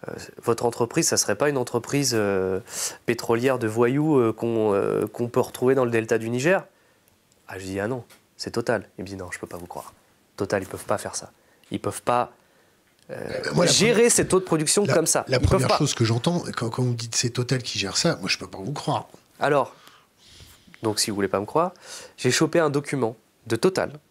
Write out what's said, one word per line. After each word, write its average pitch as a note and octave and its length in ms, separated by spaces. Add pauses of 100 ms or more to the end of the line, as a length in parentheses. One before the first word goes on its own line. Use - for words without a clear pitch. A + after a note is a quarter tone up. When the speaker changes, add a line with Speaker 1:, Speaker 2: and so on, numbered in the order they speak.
Speaker 1:
euh, - 60 (280)
votre A#2+ 240
entreprise, A#2+ 420
ça A2 100
serait - 180
pas C#3+ 140
une C#3+ 80
entreprise, B2+ 560
euh, F#2+ 480 (440)
pétrolière A#2+ 540
de A2+ 80
voyous, C3+ 500
euh, A2+ 140
qu'on, A2 420
euh, G2+ 340
qu'on A#2+ 200
peut B2 140
retrouver B2+ 340
dans C3 80
le A#2+ 80
delta A2+ 260
du A2 120
Niger ? » D3 360 (840)
Ah, G2 100
je F#2+ 60
dis, « F#2+ 160
Ah G#2 60
non, B2 160 (340)
c'est - 140
Total. » A2+ 360 (100)
Il G#2 60
me F#2 40
dit, « G2 100
Non, F2+ 140
je - 80
peux - 80
pas - 100
vous F2 100
croire. - 260 (440)
Total, G2+ 260
ils F#2 60
peuvent - 160
pas G#2+ 120
faire - 180
ça. - 160 (380)
Ils G2 100
peuvent - 220
pas, B2 300
euh, - 0 (800)
Speaker 2:
Euh, - 420
moi, E3 120
la E3 60
Speaker 1:
gérer A3+ 360
Speaker 2:
pre-, - 20
Speaker 1:
cette - 240
eau F#3 60
de F#3 60
production D#3+ 400
Speaker 2:
la, - 80
Speaker 1:
comme E3 120
ça. C3+ 220
Speaker 2:
la C3 100
Speaker 1:
Ils - 40
peuvent - 80
Speaker 2:
première B2+ 180
Speaker 1:
pas. » F#3+ 120
Speaker 2:
chose D3 140
que A#2 120
j'entends, D3+ 380 (120)
quand, A#2 140
quand A#2+ 120
vous B2+ 100
me A#2+ 40
dites A#2 200
c'est B2 140
Total B2 320
qui - 160
gère G2+ 200
ça, E3 200
moi, F#2+ 120
je - 80
peux - 100
pas - 120
vous G#2+ 140
croire. C3+ 340 (320)
Speaker 1:
Alors, C#3 360 (1040)
donc G#2+ 180
si - 120
vous G2 40
voulez G2 120
pas G2 120
me G#2 60
croire, F3 280 (440)
j'ai B2+ 140
chopé D#3+ 280
un D#3 100
document C3+ 460 (320)
de A2+ 80
Total D3 360 (200)